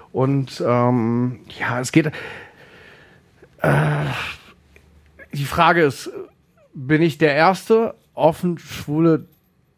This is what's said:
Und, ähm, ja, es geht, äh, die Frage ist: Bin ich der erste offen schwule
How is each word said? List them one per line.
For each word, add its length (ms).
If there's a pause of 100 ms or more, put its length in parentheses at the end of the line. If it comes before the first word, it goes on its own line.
(100)
Und, 560
ähm, 720 (200)
ja, 220
es 120
geht, 140 (1600)
äh, 80 (1600)
die 120
Frage 380
ist: 280 (640)
Bin 260
ich 180
der 160
erste 600 (200)
offen 440
schwule 680 (540)